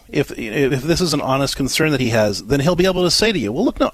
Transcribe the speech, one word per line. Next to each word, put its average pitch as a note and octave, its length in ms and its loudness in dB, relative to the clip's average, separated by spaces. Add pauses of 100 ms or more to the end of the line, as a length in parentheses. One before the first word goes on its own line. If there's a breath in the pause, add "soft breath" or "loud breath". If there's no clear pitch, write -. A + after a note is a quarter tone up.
if, - 240 -2
if B2+ 500 -2
this D#3 200 0
is D#3+ 120 0
an D3 60 0
honest C3+ 380 -2
concern D#3 340 0
that C3+ 80 0
he B2+ 100 0
has, G#2 360 0
then C#3 160 0
he'll E3+ 140 2
be F3 100 2
able F3+ 180 2
to E3+ 80 2
say A3 220 2
to F#3 40 0
you, G#2 140 -2
"Well, E3 140 -2
look, - 160 -2
no, B3+ 120 0